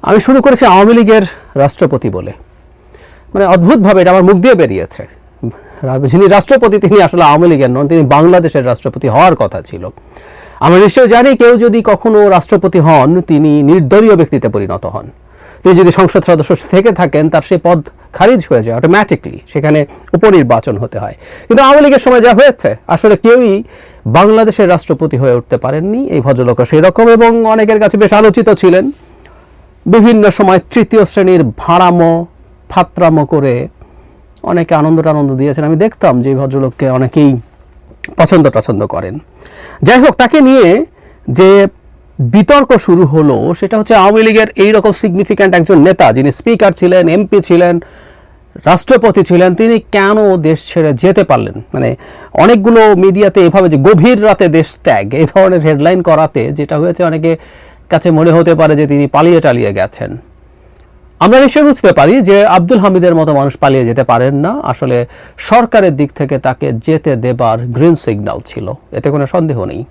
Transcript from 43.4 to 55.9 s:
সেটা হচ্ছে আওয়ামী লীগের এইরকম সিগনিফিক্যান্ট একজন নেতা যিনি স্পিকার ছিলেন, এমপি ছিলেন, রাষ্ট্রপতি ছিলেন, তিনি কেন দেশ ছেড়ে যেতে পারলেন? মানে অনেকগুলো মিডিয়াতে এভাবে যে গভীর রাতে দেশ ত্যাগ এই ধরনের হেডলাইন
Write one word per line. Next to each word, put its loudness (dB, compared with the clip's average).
সেটা -6
হচ্ছে -2
আওয়ামী 2
লীগের 0
এইরকম 2
সিগনিফিক্যান্ট -2
একজন 2
নেতা 2
যিনি 0
স্পিকার 0
ছিলেন, 2
এমপি 0
ছিলেন, 2
রাষ্ট্রপতি 0
ছিলেন, 2
তিনি 2
কেন 0
দেশ -2
ছেড়ে -2
যেতে 0
পারলেন? -4
মানে -4
অনেকগুলো 2
মিডিয়াতে 0
এভাবে 0
যে 0
গভীর 2
রাতে 0
দেশ -2
ত্যাগ 0
এই 2
ধরনের 2
হেডলাইন 0